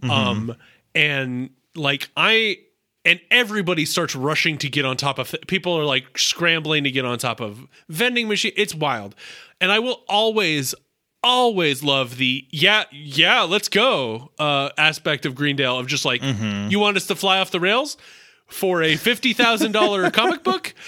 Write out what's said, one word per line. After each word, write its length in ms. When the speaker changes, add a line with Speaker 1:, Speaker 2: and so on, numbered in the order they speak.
Speaker 1:
Mm-hmm. 100
Speaker 2:
Um, 440
and, 560
like, 420
I, 400
and 140
everybody 540
starts 300
rushing 440
to 100
get 140
on 140
top 220
of 100
th-, 180
people 300
are, 80
like, 320
scrambling 680
to 60
get 140
on 140
top 200
of 280
vending 400
machine. 300
It's 180
wild. 400
And 100
I 80
will 300
always, 640
always 600
love 340
the, 340
"Yeah, 400
yeah, 500
let's 280
go," 680
uh, 380
aspect 480
of 100
Greendale 440
of 80
just, 180
like, 160
Speaker 1:
Mm-hmm. 480
Speaker 2:
"You 100
want 180
us 100
to 80
fly 240
off 120
the 100
rails 340
for 360
a 140
fifty 360
thousand 380
dollar 400
<laughs> 0
comic 320
book? 300